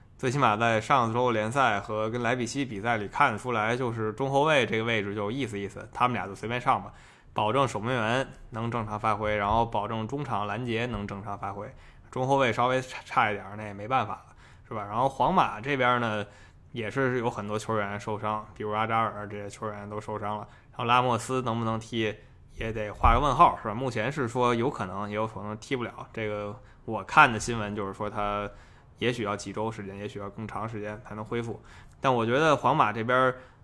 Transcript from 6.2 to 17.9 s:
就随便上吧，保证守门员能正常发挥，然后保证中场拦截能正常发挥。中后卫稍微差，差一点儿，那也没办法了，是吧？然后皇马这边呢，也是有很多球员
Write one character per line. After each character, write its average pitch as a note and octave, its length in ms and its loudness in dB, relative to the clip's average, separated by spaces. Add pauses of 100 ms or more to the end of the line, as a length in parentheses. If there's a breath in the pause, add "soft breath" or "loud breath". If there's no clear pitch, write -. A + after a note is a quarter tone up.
就 G2 80 -10
随 G#2+ 140 -8
便 A#2+ 120 -2
上 A#2 200 2
吧， G2 120 -12 (400 soft breath)
保 G#2+ 200 2
证 C3+ 140 4
守 G#2+ 140 -4
门 A#2 120 -2
员 B2 340 0 (240)
能 A#2 200 -4
正 A#2 160 -4
常 G#2+ 120 -6
发 G#2+ 180 0
挥， G#2+ 200 0
然 G2+ 140 2
后 A2+ 160 4
保 G#2 220 -2
证 A2 180 -4
中 C#3 180 -6
场 G#2 220 -2
拦 G#2+ 180 -4
截 A#2 220 -2
能 G#2 200 -4
正 G2 180 -8
常 G2+ 120 -8
发 G2 160 -8
挥。 G#2 160 -10 (420 soft breath)
中 B2+ 160 0
后 C#3 100 6
卫 C3 140 6
稍 A#2+ 180 4
微 C3 120 2
差， - 240 -8
差 A#2 260 4
一 G#2+ 40 0
点 G2 100 -6
儿， G2 100 -14
那 G#2 100 -10
也 G#2 80 -10
没 G2+ 140 -10
办 A#2+ 200 2
法 F#2 80 -8
了， - 200 -16 (320 soft breath)
是 - 60 -14
吧？ G#2+ 160 -4
然 G#2 80 -4
后 B2+ 100 4
皇 C3 260 2
马 G#2+ 280 2
这 C#3 160 -2
边 B2 240 4
呢， G#2+ 240 0 (480 soft breath)
也 A2 180 -6
是 B2+ 280 0
有 A#2+ 100 -2
很 G#2+ 180 -4
多 G#2+ 120 -2
球 A2 180 -2
员 G2+ 240 -2